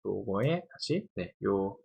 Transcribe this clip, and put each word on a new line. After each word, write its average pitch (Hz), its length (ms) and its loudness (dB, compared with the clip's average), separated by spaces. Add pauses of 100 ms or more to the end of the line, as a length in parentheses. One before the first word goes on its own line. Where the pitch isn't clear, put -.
요거에 101 680 0
다시, - 340 -2 (100)
네, 90 180 -6 (120)
요 98 400 2